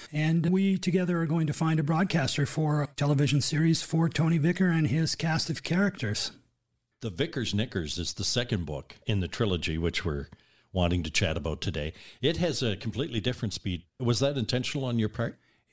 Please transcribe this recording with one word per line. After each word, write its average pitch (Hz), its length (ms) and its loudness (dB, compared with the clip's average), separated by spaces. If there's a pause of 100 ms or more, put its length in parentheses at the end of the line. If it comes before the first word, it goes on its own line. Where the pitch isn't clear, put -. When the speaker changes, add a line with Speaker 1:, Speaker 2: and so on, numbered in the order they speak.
(140)
Speaker 1:
and 156 320 2
we 190 320 2
together 180 440 0
are 165 40 0
going 160 220 2
to 147 60 -2
find 160 260 2
a 156 40 0
broadcaster 160 600 2
for 151 380 0
a 135 120 -4
television 143 460 2
series 156 400 2
for 165 260 2
Tony 160 300 2
Vicker 175 320 2
and 165 180 2
his 156 280 0
cast 160 340 -2
of 147 140 -4
characters. 180 680 0 (720)
Speaker 2:
The 117 80 -6
Vickers 110 460 -4
Knickers 98 420 -2
is 87 160 -4
the 98 100 -6
second 117 440 0
book 73 280 -8 (120)
in 104 120 2
the 90 80 0
trilogy, 85 520 0
which - 260 0
we're 71 220 -2 (440)
wanting 87 320 2
to 78 60 -6
chat 78 260 0
about 76 240 -4
today. 78 340 -6 (280)
It 156 160 0
has 160 240 -2
a 107 160 0
completely 117 420 -4
different 107 340 -2
speed. 90 300 -4 (160)
Was 117 200 2
that 139 180 2
intentional 127 480 -2
on 120 140 0
your 107 100 2
part? - 280 -6 (360)